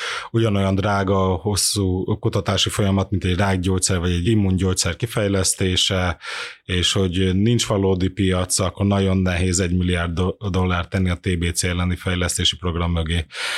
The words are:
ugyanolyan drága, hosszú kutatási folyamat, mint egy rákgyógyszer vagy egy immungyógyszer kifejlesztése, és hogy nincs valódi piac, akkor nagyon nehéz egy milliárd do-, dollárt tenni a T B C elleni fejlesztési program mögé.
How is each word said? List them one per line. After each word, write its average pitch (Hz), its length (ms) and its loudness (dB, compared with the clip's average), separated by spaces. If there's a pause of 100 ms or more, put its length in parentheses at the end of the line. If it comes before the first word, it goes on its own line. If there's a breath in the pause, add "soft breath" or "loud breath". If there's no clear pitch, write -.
(300 loud breath)
ugyanolyan 101 440 2
drága, 98 440 0
hosszú 95 1000 0
kutatási 101 500 0
folyamat, 98 420 0
mint 92 140 -2
egy 90 120 2
rákgyógyszer 95 600 0
vagy 87 120 0
egy 87 160 0
immungyógyszer 95 720 2
kifejlesztése, 95 1200 0 (460 loud breath)
és 90 300 -2
hogy 92 420 2
nincs 107 320 2
valódi 95 420 2
piac, 92 500 0
akkor 101 280 0
nagyon 98 300 4
nehéz 92 440 2
egy 90 160 0
milliárd 87 360 0
do-, 90 240 -2 (140)
dollárt 90 400 0
tenni 95 200 0
a 87 100 -2
T 90 180 -2
B 85 140 0
C - 120 -4
elleni 87 320 0
fejlesztési 90 600 -2
program 85 360 -2
mögé. 82 340 -2 (320 loud breath)